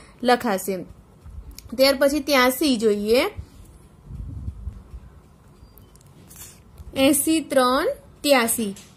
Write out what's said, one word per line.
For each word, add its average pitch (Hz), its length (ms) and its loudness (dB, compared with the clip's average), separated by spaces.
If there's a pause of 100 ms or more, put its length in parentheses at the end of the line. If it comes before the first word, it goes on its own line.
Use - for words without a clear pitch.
(280)
લખાશે. 233 480 0 (1000)
ત્યાર 269 220 4
પછી 285 300 2
ત્યાસી 262 440 2 (100)
જોઈએ, 214 380 2 (3750)
એંસી 311 320 2 (140)
ત્રણ 269 420 2 (320)
ત્યાસી. 233 460 0 (260)